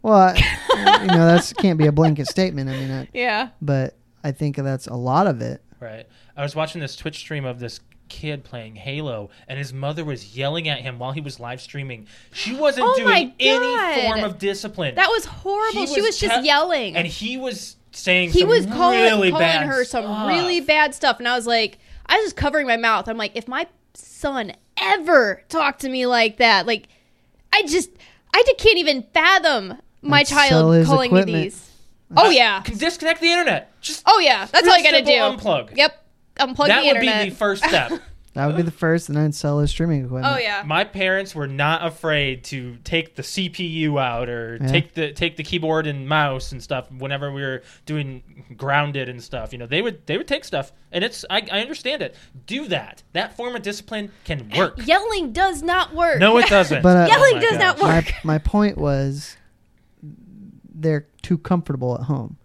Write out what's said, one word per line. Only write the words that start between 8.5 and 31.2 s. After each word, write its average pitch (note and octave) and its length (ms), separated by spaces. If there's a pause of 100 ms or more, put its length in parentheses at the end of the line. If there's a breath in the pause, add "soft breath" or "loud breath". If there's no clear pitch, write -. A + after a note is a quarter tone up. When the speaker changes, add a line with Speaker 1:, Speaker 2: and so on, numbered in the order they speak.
Speaker 3:
Halo, B2+ 540 (180 soft breath)
and C3 100
his C3 140
mother D3 320
was A2+ 320
yelling D#3 320
at C#3 120
him A#2+ 180
while B2+ 140
he D3+ 80
was C#3+ 200
live B2 200
streaming. B2+ 460 (260 soft breath)
She A3+ 220
wasn't C#4+ 340
Speaker 2:
Oh B4+ 80
Speaker 3:
doing B4 120
Speaker 2:
my F4 320
Speaker 3:
any C5 180 (180)
Speaker 2:
God. E4 260
Speaker 3:
form A3 220
of F3+ 140
discipline. G3 580
Speaker 2:
That F#4+ 120
was A4+ 160
horrible. G4+ 560
Speaker 3:
He F#4+ 60
Speaker 2:
She - 140
Speaker 3:
was A4 80
Speaker 2:
was - 100
just B3+ 220
Speaker 3:
te- C4+ 60
Speaker 2:
yelling. C#4+ 500
Speaker 3:
And E3+ 100
he A3 300
was B3+ 400 (160)
saying F3+ 400
Speaker 2:
He F4+ 80
Speaker 3:
some F#4 80
Speaker 2:
was A4 180
calling, A#3+ 340
Speaker 3:
really G#3+ 300
Speaker 2:
calling - 160
Speaker 3:
bad D4+ 200
Speaker 2:
her C4+ 180
some A#3+ 200
Speaker 3:
stuff. G#3 240
Speaker 2:
really F4 320
bad D4+ 340
stuff, B3+ 240
and A#3+ 100
I B3 80
was A#3 100
like, A3+ 320 (280 soft breath)
I E4 100
was G#4+ 100
just D#4+ 100
covering C#4+ 300
my A#3 100
mouth. A3+ 320
I'm A3+ 80
like, G#3 200
"If - 120
my D4 180 (280)
son C4 580 (240)
ever D#4+ 720
talked D4 340
to C#4 60
me B3+ 180
like A#3 320
that, A3 280
like, A3+ 220 (640)
I G#4 100
just, D#4+ 280 (440 soft breath)
I G#4+ 100
just C5+ 140
can't G#4 200
even D4 260 (100)
fathom D#4 640 (240)
my C#4+ 180
Speaker 1:
I'd C#4+ 60
Speaker 2:
child C#4+ 240
Speaker 1:
sell D#3+ 220
his E3 140
Speaker 2:
calling B3+ 260
me F#3 80